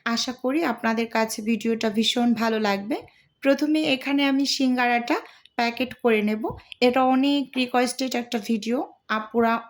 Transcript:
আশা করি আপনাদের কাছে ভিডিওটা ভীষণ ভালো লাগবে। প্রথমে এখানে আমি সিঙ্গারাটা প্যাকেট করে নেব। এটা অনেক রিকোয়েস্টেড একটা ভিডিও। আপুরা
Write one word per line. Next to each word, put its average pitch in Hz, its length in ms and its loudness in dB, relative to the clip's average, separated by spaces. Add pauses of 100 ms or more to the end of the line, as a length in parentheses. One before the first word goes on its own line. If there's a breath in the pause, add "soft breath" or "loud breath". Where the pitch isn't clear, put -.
আশা 233 280 -4
করি 269 300 -2
আপনাদের 226 440 -2
কাছে 220 340 -2
ভিডিওটা 226 480 -2
ভীষণ 233 440 2
ভালো 220 260 0
লাগবে। 202 360 -2 (460 soft breath)
প্রথমে 302 400 2
এখানে 277 440 0
আমি 277 200 2
সিঙ্গারাটা 247 680 0 (400 loud breath)
প্যাকেট 233 380 -2 (100)
করে 220 180 4
নেব। 214 260 -2 (340 loud breath)
এটা 247 220 4
অনেক 269 540 2
রিকোয়েস্টেড 247 580 0
একটা 233 300 -4
ভিডিও। 226 480 -2 (140)
আপুরা 226 640 0